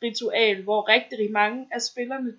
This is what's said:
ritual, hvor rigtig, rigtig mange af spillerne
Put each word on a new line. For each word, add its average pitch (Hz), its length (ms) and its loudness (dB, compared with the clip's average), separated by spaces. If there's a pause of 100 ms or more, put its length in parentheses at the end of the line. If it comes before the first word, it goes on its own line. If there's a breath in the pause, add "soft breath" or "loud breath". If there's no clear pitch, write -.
ritual, 220 600 0
hvor 208 260 0
rigtig, 240 300 2
rigtig 214 140 0
mange 214 400 0
af 240 100 -4
spillerne 247 560 -6